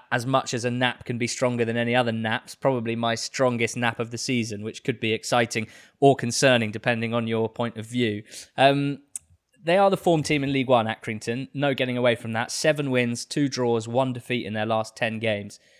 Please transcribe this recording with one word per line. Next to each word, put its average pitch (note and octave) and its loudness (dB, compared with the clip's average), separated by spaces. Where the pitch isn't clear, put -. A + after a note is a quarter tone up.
as A#2+ -2
much C3+ 0
as A2+ -4
a B2 0
nap B2 -2
can A#2+ -4
be A#2 -2
stronger A#2+ 0
than A2+ -2
any A#2+ 0
other A#2 2
naps, A2+ -4
probably A#2 0
my A#2 0
strongest A#2 0
nap A#2+ -2
of A2+ -4
the A#2+ -8
season, A2+ -2
which - -10
could A#2 -4
be A2 0
exciting A#2 0
or C#3 8
concerning A#2+ 2
depending A2+ -2
on A#2 0
your A2+ 0
point A#2 -4
of A2 -10
view. A2+ -2
Um, C#3+ 2
they E3 2
are G3 6
the F#3+ 0
form D#3+ 2
team D3 0
in C#3 -2
League C3 0
One, A#2 6
Accrington. A#2 -6
No C#3 0
getting B2+ -2
away B2 4
from A2+ -8
that. A2+ -2
Seven D3 0
wins, A#2+ 0
two C#3+ 0
draws, A#2 0
one B2+ 0
defeat B2 -4
in G2+ -6
their G#2+ -2
last A2 -2
ten A2 -4
games. G#2 -4